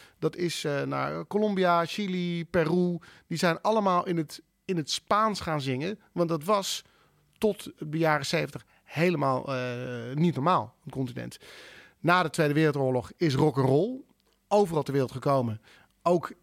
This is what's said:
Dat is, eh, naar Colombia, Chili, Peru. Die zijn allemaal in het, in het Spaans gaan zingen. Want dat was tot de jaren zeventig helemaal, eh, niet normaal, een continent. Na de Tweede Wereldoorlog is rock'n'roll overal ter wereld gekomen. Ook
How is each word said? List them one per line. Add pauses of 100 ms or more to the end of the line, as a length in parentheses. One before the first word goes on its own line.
(200)
Dat
is,
eh,
naar
Colombia,
Chili,
Peru. (300)
Die
zijn
allemaal
in
het, (240)
in
het
Spaans
gaan
zingen. (120)
Want
dat
was (540)
tot
de
jaren
zeventig (180)
helemaal,
eh,
niet
normaal, (100)
een
continent. (640)
Na
de
Tweede
Wereldoorlog
is
rock'n'roll (460)
overal
ter
wereld
gekomen. (400)
Ook (100)